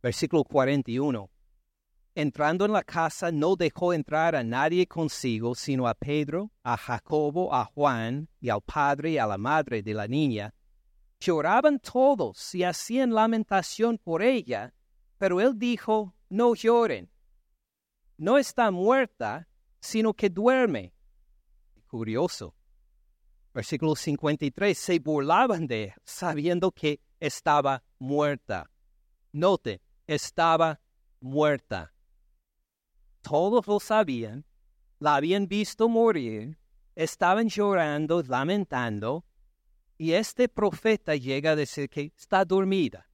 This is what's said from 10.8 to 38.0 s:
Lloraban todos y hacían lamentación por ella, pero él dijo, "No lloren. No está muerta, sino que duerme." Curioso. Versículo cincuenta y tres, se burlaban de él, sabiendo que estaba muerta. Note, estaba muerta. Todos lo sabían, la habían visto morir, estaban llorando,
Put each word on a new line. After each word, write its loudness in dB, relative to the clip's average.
Lloraban 2
todos 0
y 0
hacían -2
lamentación 0
por -4
ella, -2
pero 0
él 2
dijo, -2
"No 2
lloren. 2
No 2
está 2
muerta, -2
sino 0
que 0
duerme." 0
Curioso. -6
Versículo -2
cincuenta -2
y -2
tres, 0
se 0
burlaban 2
de -4
él, -14
sabiendo -2
que -4
estaba 0
muerta. -2
Note, 0
estaba 0
muerta. -2
Todos 2
lo 2
sabían, -2
la 4
habían 2
visto 0
morir, 0
estaban 0
llorando, 0